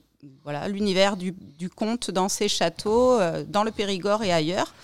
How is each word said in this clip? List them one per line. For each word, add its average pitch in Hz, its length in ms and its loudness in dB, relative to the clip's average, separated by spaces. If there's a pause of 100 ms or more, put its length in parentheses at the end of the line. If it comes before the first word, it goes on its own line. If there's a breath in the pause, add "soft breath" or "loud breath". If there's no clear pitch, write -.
(440)
voilà, 147 240 -6
l'univers 196 480 2
du, 180 180 -6 (240)
du 175 100 -8
conte 220 440 -4
dans 185 160 2
ces 208 180 -2
châteaux, 220 720 2
euh, 165 280 0
dans 202 180 0
le 220 80 -2
Périgord 202 500 -2
et 185 100 2
ailleurs. 170 400 0 (120)